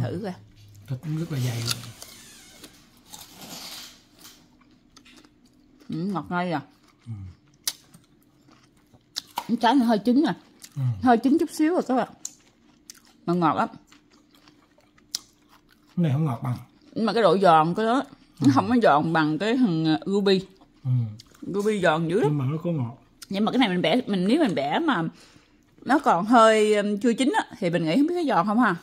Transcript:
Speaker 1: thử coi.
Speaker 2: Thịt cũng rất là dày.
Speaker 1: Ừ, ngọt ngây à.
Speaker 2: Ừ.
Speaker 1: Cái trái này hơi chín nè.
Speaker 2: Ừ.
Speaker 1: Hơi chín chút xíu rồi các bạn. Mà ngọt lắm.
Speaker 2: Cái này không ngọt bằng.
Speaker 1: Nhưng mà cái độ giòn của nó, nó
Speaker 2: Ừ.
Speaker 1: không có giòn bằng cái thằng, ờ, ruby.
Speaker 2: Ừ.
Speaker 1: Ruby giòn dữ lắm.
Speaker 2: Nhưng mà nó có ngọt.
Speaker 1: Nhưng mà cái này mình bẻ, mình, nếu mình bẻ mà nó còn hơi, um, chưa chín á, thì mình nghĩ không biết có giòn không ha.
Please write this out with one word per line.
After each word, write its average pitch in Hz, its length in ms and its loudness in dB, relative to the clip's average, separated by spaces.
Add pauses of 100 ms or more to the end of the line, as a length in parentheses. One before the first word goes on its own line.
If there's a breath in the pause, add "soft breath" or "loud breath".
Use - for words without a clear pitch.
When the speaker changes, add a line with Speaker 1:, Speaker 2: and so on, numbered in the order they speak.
Speaker 1:
thử 160 220 -6
coi. 190 100 -8 (540)
Speaker 2:
Thịt 127 160 -8
cũng 156 140 -6
rất 165 160 -6
là 139 60 -4
dày. 117 240 -4 (4000)
Speaker 1:
Ừ, - 80 -10
ngọt 170 340 -6
ngây 180 220 -4
à. 147 80 -4 (460)
Speaker 2:
Ừ. 117 60 -12 (2250)
Speaker 1:
Cái 233 120 -2
trái 233 140 2
này 247 120 4
hơi 226 120 2
chín 240 280 2
nè. 180 80 -2 (420)
Speaker 2:
Ừ. 139 60 -4 (200)
Speaker 1:
Hơi 233 160 6
chín 269 220 2
chút 320 100 -2
xíu 311 220 0
rồi 320 160 0
các 262 80 0
bạn. 226 120 0 (1200)
Mà 170 80 0
ngọt 175 200 0
lắm. 214 140 -2 (2250)
Speaker 2:
Cái 175 60 0
này 151 100 0
không 151 120 0
ngọt 123 180 -4
bằng. 127 140 -4 (380)
Speaker 1:
Nhưng 220 120 -4
mà 202 60 -2
cái 226 100 0
độ 180 160 4
giòn 170 360 4
của 208 80 -4
nó, 226 120 0
nó 269 80 0 (380)
Speaker 2:
Ừ. 277 140 4
Speaker 1:
không 202 140 0
có 247 140 2
giòn 156 300 4
bằng 156 260 0
cái 214 180 -2
thằng, 175 280 2
ờ, 156 220 2
ruby. 196 340 2 (440)
Speaker 2:
Ừ. 135 60 -2 (520)
Speaker 1:
Ruby 208 380 -2
giòn 165 280 2
dữ 185 120 0
lắm. 151 100 2
Speaker 2:
Nhưng 147 80 0
mà 135 120 -2
nó 156 140 -4
có 170 60 -2
ngọt. 131 280 -4 (300)
Speaker 1:
Nhưng 196 160 -2
mà 196 80 0
cái 220 60 0
này 247 100 2
mình 180 140 -2
bẻ, 170 240 0
mình, 190 220 -2
nếu 262 140 2
mình 196 120 0
bẻ 147 240 -2
mà 254 240 -2 (840 soft breath)
nó 269 140 2
còn 190 260 0
hơi, 220 500 6
um, 208 240 0
chưa 233 160 2
chín 262 220 0
á, - 220 -4
thì 175 120 -2
mình 170 140 0
nghĩ 160 120 0
không 285 100 4
biết 349 80 -2
có 302 200 -2
giòn 170 120 2
không 214 140 0
ha. 208 220 2